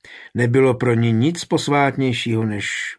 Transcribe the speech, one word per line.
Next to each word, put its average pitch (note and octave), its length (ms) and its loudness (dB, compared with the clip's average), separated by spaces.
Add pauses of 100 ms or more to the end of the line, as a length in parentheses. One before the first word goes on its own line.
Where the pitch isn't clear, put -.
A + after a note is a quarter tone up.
(340)
nebylo B2 400 4
pro A#2+ 200 0
ní A#2 180 2
nic C3 340 0
posvátnějšího C3+ 1000 0
než - 540 -6